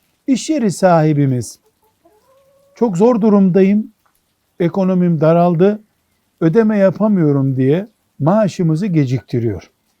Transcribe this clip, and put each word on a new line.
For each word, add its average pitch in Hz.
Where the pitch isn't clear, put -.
İş 269
yeri 233
sahibimiz, 151
"Çok 214
zor 226
durumdayım, 196
ekonomim 180
daraldı, 175
ödeme 214
yapamıyorum." 170
diye 147
maaşımızı 175
geciktiriyor. 127